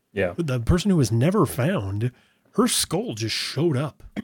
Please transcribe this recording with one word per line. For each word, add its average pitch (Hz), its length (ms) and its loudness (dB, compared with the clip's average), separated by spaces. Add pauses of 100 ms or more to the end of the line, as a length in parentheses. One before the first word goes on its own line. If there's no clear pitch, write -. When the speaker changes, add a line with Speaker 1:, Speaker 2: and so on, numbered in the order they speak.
(120)
Speaker 1:
Yeah. 92 240 -2
Speaker 2:
the 135 240 -2
person 170 300 2
who 180 60 4
was 120 140 4
never 139 360 4
found, 123 680 -2 (420)
her 226 140 4
skull 190 460 -2
just 107 200 -6
showed 151 420 -2
up 139 260 -4 (220)